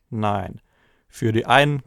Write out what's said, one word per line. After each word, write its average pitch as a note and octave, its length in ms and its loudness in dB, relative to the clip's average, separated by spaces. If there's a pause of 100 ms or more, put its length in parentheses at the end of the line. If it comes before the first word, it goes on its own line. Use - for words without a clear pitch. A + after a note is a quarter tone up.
Nein. G#2 520 -6 (480)
Für A2+ 240 -4
die A#2 120 -2
einen C#3+ 420 2